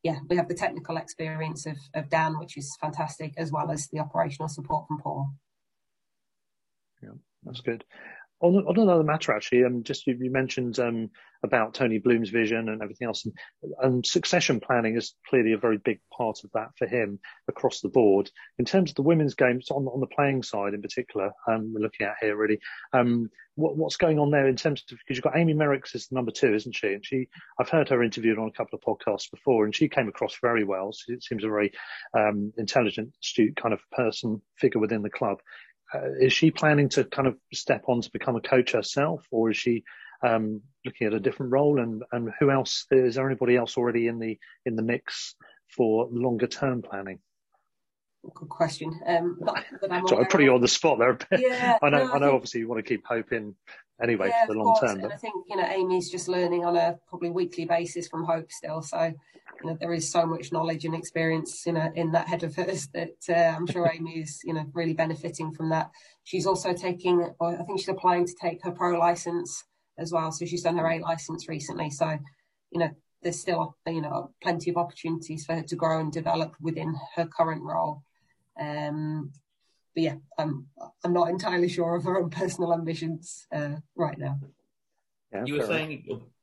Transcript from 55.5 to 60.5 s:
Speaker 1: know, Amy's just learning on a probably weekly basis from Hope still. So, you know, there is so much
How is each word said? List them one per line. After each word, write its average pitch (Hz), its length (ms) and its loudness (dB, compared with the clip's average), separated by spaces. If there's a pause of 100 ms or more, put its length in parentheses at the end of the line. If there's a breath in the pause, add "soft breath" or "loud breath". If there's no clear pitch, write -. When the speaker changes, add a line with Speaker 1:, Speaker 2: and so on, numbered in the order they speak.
Speaker 1:
know, 180 100 2
Amy's 185 460 0
just 180 160 -8
learning 175 380 0
on 175 100 2
a 170 320 2
probably 175 220 -6
weekly 170 360 -4
basis 170 440 -2
from 165 160 -6
Hope 165 260 -2
still. 156 300 -8
So, 165 320 -2 (480 soft breath)
you 165 80 -6
know, 165 100 -6
there 170 140 -4
is 160 180 -4
so 170 140 4
much 165 260 -4